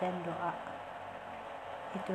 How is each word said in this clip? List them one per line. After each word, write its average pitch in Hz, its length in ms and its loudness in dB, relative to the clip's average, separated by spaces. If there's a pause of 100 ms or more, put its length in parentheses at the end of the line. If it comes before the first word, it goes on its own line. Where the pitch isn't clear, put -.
dan 180 240 6
doa. 170 240 4 (1400)
Itu 190 200 2